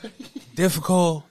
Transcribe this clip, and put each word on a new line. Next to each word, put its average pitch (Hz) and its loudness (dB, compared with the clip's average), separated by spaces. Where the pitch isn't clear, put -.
<laughs> - -20
difficult. 170 0